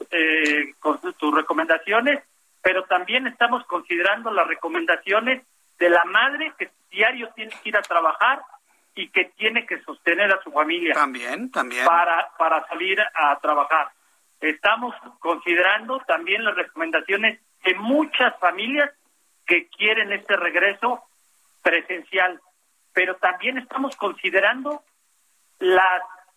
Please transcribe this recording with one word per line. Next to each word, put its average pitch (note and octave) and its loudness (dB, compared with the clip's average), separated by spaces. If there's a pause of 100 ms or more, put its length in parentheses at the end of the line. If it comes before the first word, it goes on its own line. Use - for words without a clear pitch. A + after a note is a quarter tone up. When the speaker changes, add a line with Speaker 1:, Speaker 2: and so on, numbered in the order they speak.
(100)
Speaker 1:
eh, D#3 0
con D3 -2
tus D3 -4
recomendaciones, F3+ 0 (400)
pero F#3 2
también A3 0
estamos A#3+ 0
considerando F#3 -2
las F3+ 2
recomendaciones F3 -2 (360)
de F3 4
la E3+ 6
madre C#4 0
que - -10 (200)
diario A3+ 0
tiene A3 -14 (100)
que G#3+ -8
ir G#3+ 0
a G3+ 2
trabajar F3+ 2 (520)
y F#3 -10
que F3+ 0 (100)
tiene A3+ -2
que E3+ -8
sostener E3+ 0
a F#3+ 0
su D3+ -16
familia. D#3 0
Speaker 2:
También, C#3 -2
también. B2+ -2
Speaker 1:
Para, E3+ 2
para D#3+ 0
salir F#3 -2
a D3 0
trabajar. D3 0 (520)
Estamos G#3+ -2 (240)
considerando F#3 0
también F3+ -2
las G3+ 0
recomendaciones F3 -2 (240)
de F#3+ 2
muchas B3+ 0
familias A3+ 0 (560)
que - 0
quieren G#3 -2
este G3 -2
regreso G3 -2 (600)
presencial, F3+ 0 (520)
pero F3+ 0
también G3+ -2
estamos C4 -6
considerando A3 -2 (760)
las F#3 2 (340)